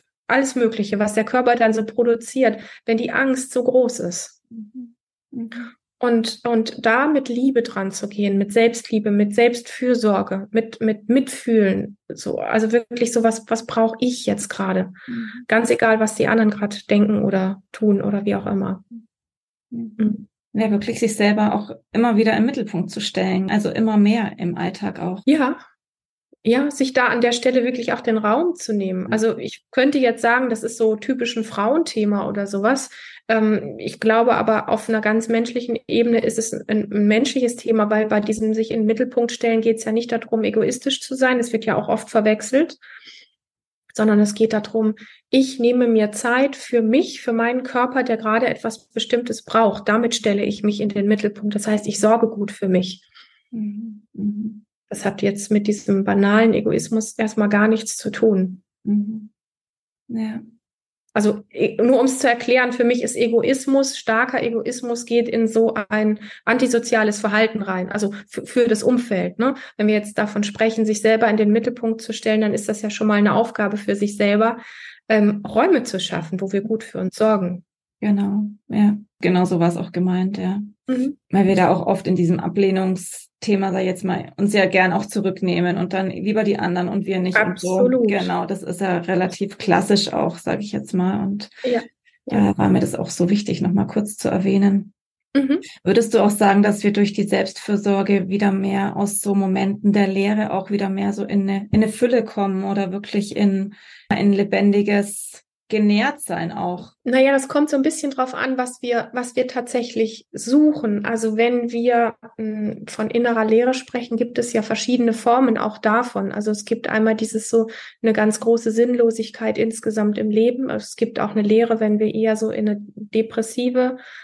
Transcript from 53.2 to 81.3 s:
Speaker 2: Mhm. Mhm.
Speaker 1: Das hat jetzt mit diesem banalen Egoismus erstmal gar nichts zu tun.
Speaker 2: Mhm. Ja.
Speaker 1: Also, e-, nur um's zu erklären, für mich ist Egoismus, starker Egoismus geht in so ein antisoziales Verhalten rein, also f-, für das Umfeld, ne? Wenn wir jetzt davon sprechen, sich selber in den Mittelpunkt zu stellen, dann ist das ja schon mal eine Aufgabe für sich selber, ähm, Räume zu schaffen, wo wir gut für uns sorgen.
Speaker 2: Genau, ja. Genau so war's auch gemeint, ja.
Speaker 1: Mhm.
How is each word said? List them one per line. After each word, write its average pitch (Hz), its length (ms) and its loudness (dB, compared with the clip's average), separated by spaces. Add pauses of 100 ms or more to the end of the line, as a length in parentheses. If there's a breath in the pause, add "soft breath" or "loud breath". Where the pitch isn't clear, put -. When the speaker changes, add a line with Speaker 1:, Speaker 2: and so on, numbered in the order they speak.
Speaker 2:
Mhm. 214 540 -8 (100)
Mhm. 208 520 -6 (240)
Speaker 1:
Das - 140 -10
hat 202 200 -4
jetzt 202 260 -2
mit 208 160 2
diesem 202 380 0
banalen 202 500 4
Egoismus 220 640 -2
erstmal 214 320 0
gar 208 180 4
nichts 220 300 -2
zu 208 140 -8
tun. 185 500 2 (220)
Speaker 2:
Mhm. 208 460 -2 (800)
Ja. 220 340 -6 (720)
Speaker 1:
Also, 208 380 0
e-, - 320 -2
nur 240 180 4
um's 262 200 0
zu 277 80 2
erklären, 247 460 2
für 247 100 0
mich 247 180 2
ist - 140 -6
Egoismus, 269 800 0
starker 240 460 -2
Egoismus 240 640 -4
geht 233 240 2
in 226 180 0
so 226 260 2 (160)
ein 214 300 0 (240 loud breath)
antisoziales 233 760 2
Verhalten 220 420 0
rein, 185 280 -4
also 202 240 -4
f-, - 300 -12
für 240 240 2
das 220 160 0
Umfeld, 208 560 0
ne? 254 160 0 (220 loud breath)
Wenn 208 100 2
wir 214 80 4
jetzt 208 220 -4
davon 208 260 -2
sprechen, 226 420 0
sich 214 160 -2
selber 220 280 4
in 214 80 2
den 208 140 4
Mittelpunkt 226 500 0
zu - 100 -12
stellen, 214 300 0
dann 214 120 0
ist 214 140 -4
das 208 140 -4
ja 214 80 -4
schon 214 180 -2
mal 208 80 4
eine 208 180 4
Aufgabe 214 440 0
für 202 180 -2
sich 202 220 -2
selber, 214 400 2 (500 loud breath)
ähm, 208 380 4
Räume 277 380 2
zu 196 180 -6
schaffen, 180 400 -6
wo 190 100 -6
wir 202 100 0
gut 220 220 -4
für - 160 -10
uns 185 160 -4
sorgen. 190 480 0 (380)
Speaker 2:
Genau, 202 420 0 (240)
ja. 208 300 4 (240)
Genau 180 240 4
so 180 140 0
war's 170 180 2
auch 175 160 -8
gemeint, 185 440 0
ja. 185 220 -4 (280)
Speaker 1:
Mhm. 262 300 -2 (140)